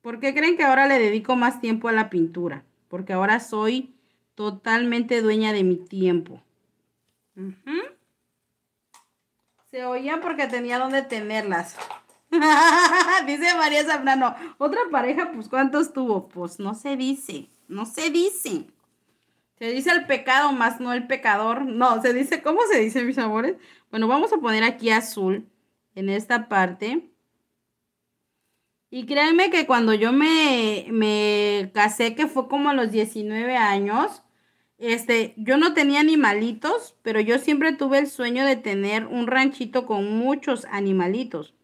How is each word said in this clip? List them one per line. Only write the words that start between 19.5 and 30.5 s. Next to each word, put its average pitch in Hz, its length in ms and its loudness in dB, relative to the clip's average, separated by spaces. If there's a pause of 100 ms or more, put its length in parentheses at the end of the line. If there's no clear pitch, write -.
Se 233 120 -6
dice 269 220 -2
el 339 140 2
pecado, 269 460 2
más 240 280 0
no 247 120 -6
el 240 140 -4
pecador. 233 580 0
No, 233 380 2
se 240 100 2
dice, 277 300 -2
¿cómo 320 180 0 (100)
se 302 100 4
dice, 220 240 0
mis 262 140 -2
amores? 233 380 -2 (340)
Bueno, 220 180 -2
vamos 311 240 2
a 403 60 0
poner 220 260 0
aquí 226 260 0
azul 220 580 -2 (460)
en 196 160 -6
esta 220 380 -2
parte. 208 640 -2 (1800)
Y 247 160 -10
créanme 320 440 4
que 330 160 2
cuando 233 280 4
yo 220 180 2
me, 277 800 2